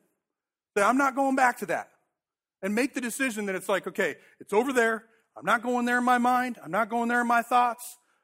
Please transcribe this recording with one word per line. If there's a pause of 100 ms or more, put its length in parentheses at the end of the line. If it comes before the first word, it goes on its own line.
(760)
Say,
"I'm
not
going
back
to
that." (720)
And
make
the
decision
that
it's
like,
"Okay, (220)
it's
over
there. (320)
I'm
not
going
there
in
my
mind.
I'm
not
going
there
in
my
thoughts. (280)